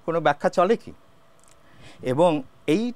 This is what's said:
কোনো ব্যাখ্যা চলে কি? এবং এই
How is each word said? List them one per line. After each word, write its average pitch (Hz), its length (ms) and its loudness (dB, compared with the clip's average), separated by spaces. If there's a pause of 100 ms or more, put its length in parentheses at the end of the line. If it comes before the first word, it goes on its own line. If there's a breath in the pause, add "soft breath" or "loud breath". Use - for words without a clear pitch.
কোনো 165 140 -4
ব্যাখ্যা 151 280 0
চলে 190 280 0
কি? - 160 -12 (1080 soft breath)
এবং 156 400 2 (240)
এই 220 300 -2